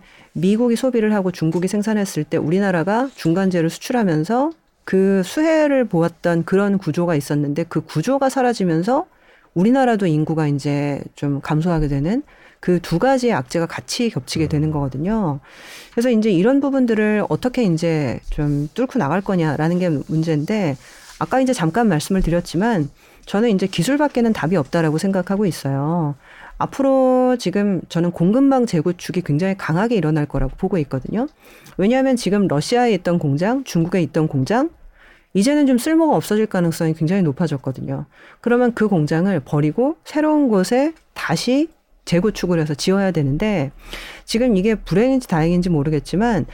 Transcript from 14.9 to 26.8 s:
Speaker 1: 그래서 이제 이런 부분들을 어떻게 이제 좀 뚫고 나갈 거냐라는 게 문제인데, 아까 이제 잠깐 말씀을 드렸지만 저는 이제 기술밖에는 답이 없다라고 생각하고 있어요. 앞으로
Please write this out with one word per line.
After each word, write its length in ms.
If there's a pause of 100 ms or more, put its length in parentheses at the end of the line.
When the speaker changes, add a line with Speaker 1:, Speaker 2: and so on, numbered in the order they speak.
Speaker 1:
그래서 180
이제 220
이런 280
부분들을 680
어떻게 340
이제 560 (100)
좀 440
뚫고 260
나갈 220
거냐라는 580
게 100 (180)
문제인데, 720 (420)
아까 200
이제 140
잠깐 340
말씀을 340
드렸지만 680 (360)
저는 240
이제 180
기술밖에는 680
답이 220
없다라고 420
생각하고 480
있어요. 720 (420)
앞으로 800